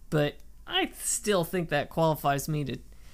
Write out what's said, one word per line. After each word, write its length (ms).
but 280
I 240
still 400
think 280
that 200
qualifies 580
me 180
to 120